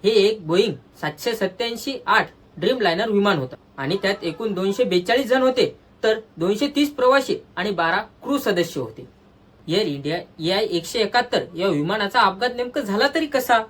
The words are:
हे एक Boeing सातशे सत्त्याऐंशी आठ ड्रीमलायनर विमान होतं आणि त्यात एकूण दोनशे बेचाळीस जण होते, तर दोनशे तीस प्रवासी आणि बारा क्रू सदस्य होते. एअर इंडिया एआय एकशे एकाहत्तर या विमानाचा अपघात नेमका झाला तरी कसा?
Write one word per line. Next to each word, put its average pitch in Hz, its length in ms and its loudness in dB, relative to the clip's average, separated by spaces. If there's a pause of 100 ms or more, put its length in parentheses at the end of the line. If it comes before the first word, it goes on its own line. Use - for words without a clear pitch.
हे 202 60 4
एक 214 380 4
Boeing 185 260 2 (280)
सातशे 202 340 -4
सत्त्याऐंशी 233 680 -6
आठ 214 240 2 (280)
ड्रीमलायनर 208 520 0
विमान 202 280 4
होतं 127 180 -6 (220)
आणि 139 240 -2
त्यात 202 220 -2
एकूण 202 300 -4
दोनशे 196 300 0
बेचाळीस 214 440 2
जण 254 140 4
होते, 254 340 2 (280)
तर 220 160 2 (180)
दोनशे 202 380 0
तीस 294 200 2
प्रवासी 254 420 4 (180)
आणि 196 160 -2
बारा 170 300 0 (220)
क्रू 277 140 -2
सदस्य 175 440 -2
होते. - 260 -12 (600)
एअर 190 180 0
इंडिया 147 320 -4
एआय 190 480 -2
एकशे 175 340 -4
एकाहत्तर 233 460 0 (100)
या 180 120 -2
विमानाचा 196 540 0
अपघात 214 340 0
नेमका 247 260 -4
झाला 214 340 0
तरी 320 100 0
कसा? 247 440 2